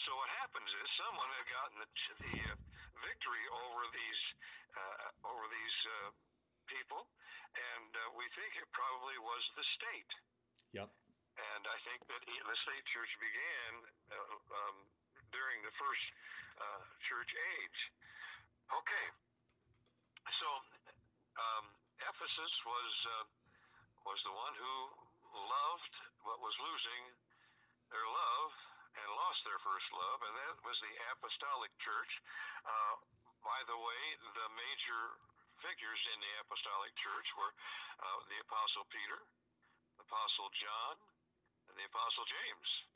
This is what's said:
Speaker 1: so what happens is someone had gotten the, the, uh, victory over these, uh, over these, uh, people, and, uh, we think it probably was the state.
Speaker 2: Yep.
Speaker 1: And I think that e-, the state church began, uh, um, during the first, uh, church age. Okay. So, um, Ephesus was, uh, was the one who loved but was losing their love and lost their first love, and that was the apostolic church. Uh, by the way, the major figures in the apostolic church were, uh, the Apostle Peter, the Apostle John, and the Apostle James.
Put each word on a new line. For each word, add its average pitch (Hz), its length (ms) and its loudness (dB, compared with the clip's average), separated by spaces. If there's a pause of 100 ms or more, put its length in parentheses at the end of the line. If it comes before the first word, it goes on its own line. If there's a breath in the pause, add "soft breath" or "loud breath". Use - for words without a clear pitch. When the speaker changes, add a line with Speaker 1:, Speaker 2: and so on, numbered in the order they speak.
Speaker 1:
so 135 80 2
what 135 240 2
happens 240 400 0
is 226 160 0
someone 180 400 2
had 123 160 -2
gotten 123 320 0
the, 107 60 -8 (340)
the, - 120 0 (120)
uh, 104 100 -2 (460 loud breath)
victory 123 420 -2 (220)
over 120 240 0
these, 113 300 0 (580 loud breath)
uh, 104 480 -6
over 117 240 -2
these, 113 260 0 (300)
uh, 104 80 -8 (560)
people, 135 320 -4 (480 loud breath)
and, 120 400 -4
uh, 113 100 0 (140)
we 120 160 -2
think 202 240 -4
it 165 160 -6
probably 131 480 0
was 117 240 0 (160)
the 147 80 0
state. 220 440 0 (600)
Speaker 2:
Yep. 98 160 -4 (520)
Speaker 1:
And 104 320 -4
I 117 60 0 (100)
think 123 240 -4
that 120 160 -2
e-, 120 240 -4
the 117 80 4
state 139 320 0
church 117 220 0 (100)
began, 120 500 0 (380)
uh, 104 480 -4
um, 98 180 0 (540)
during 127 320 0
the 107 160 -4
first, 135 240 2 (560 loud breath)
uh, 101 240 -4 (160)
church 120 320 0
age. 160 480 0 (880 loud breath)
Okay. - 400 4 (1300)
So, 151 140 4 (880)
um, 110 260 4 (400)
Ephesus 165 480 0 (140)
was, 120 260 2 (140)
uh, 110 180 0 (800 loud breath)
was 101 220 0
the 98 80 -2
one 131 240 0
who 131 160 0 (580)
loved 139 600 4 (340)
but 110 160 0
was 107 180 2
losing 123 420 0 (840 loud breath)
their 113 160 2
love 143 460 4 (480 loud breath)
and 104 160 -4
lost 165 320 4
their 98 160 2
first 95 320 2
love, 95 320 4
and 107 100 -2
that 151 180 -2 (100)
was 120 200 2
the 107 80 -4 (240)
apostolic 123 540 0 (100)
church. 110 320 2 (540 loud breath)
Uh, 110 280 6 (460)
by 113 180 2 (100)
the 117 100 2
way, 117 220 2 (360)
the 110 160 2
major 120 480 2 (640)
figures 113 380 0 (120)
in 107 60 0
the 101 140 0 (120)
apostolic 101 540 2
church - 280 0 (120)
were, 196 120 4 (520 loud breath)
uh, 98 240 2
the 104 200 -2
Apostle 107 440 4
Peter, 104 280 -2 (800 soft breath)
the 104 80 -16
Apostle 104 480 4
John, 113 400 0 (760)
and 98 60 -16
the 98 120 -4
Apostle 117 380 2
James. 117 420 -2 (260)